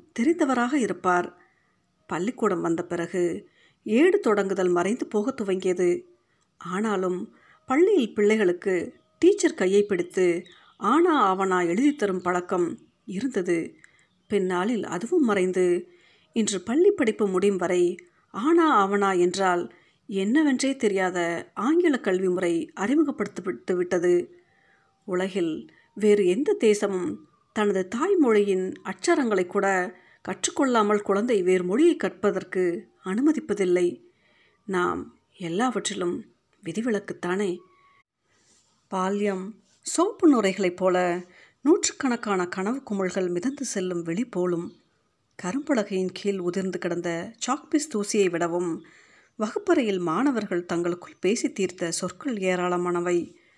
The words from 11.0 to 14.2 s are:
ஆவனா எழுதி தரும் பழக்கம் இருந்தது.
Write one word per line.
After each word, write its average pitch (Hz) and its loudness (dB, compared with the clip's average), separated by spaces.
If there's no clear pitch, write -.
ஆவனா 190 2
எழுதி 226 4
தரும் 190 -2
பழக்கம் 180 0
இருந்தது. 196 -2